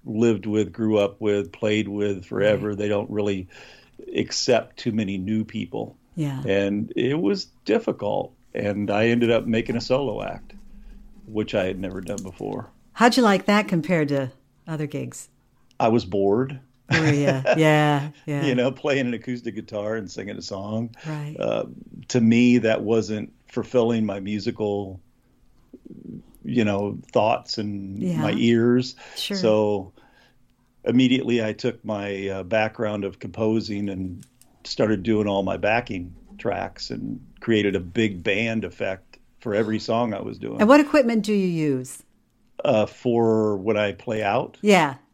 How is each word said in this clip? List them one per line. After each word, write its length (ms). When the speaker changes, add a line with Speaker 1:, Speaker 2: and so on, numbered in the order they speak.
Speaker 1:
lived 400
with, 260
grew 280
up 200
with, 320
played 380
with 360
forever. 440
Speaker 2:
Right. 80
Speaker 1:
They 100
don't 220
really 380
accept 640
too 140
many 260
new 260
people. 540
Speaker 2:
Yeah. 280
Speaker 1:
And 520
it 240
was 260
difficult. 680
And 360
I 180
ended 240
up 140
making 300
a 60
solo 420
act, 300
which 280
I 100
had 140
never 220
done 220
before. 460
Speaker 2:
How'd 240
you 60
like 220
that 220
compared 420
to 220
other 180
gigs? 440
Speaker 1:
I 80
was 180
bored. 540
Speaker 2:
Were 60
ya? 360
Speaker 1:
<laughs> 80
Speaker 2:
Yeah, 520
yeah. 200
Speaker 1:
You 80
know, 180
playing 360
an 60
acoustic 420
guitar 400
and 160
singing 240
a 60
song. 520
Speaker 2:
Right. 320
Speaker 1:
Uh, 260
to 100
me, 380
that 260
wasn't 480
fulfilling 580
my 140
musical, 800
you 220
know, 320
thoughts 440
and 460
Speaker 2:
Yeah. 180
Speaker 1:
my 120
ears. 640
Speaker 2:
Sure. 220
Speaker 1:
So 560
immediately 600
I 100
took 320
my, 420
uh, 160
background 600
of 140
composing 680
and 380
started 380
doing 240
all 160
my 140
backing 560
tracks 540
and 340
created 360
a 40
big 420
band 440
effect 520
for 160
every 240
song 340
I 80
was 180
doing. 200
Speaker 2:
And 80
what 140
equipment 420
do 100
you 140
use? 560
Speaker 1:
Uh, 220
for 720
when 200
I 160
play 280
out? 400
Speaker 2:
Yeah. 340